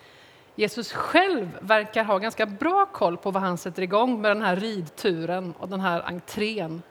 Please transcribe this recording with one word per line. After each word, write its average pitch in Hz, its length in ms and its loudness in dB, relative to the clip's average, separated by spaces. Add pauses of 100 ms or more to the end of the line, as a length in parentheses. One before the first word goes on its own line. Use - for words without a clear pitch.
(560)
Jesus 214 360 -2
själv 311 720 2
verkar 214 420 2
ha 208 140 2
ganska 220 280 0
bra 320 400 2
koll 175 320 0
på 196 140 -4
vad 190 120 0
han 175 140 0
sätter 180 240 -6
igång 214 400 2
med 208 100 4
den 208 100 2
här 190 140 2
ridturen 180 1040 -2
och 185 100 -8
den 190 100 -4
här 180 220 0
entrén. 180 880 -6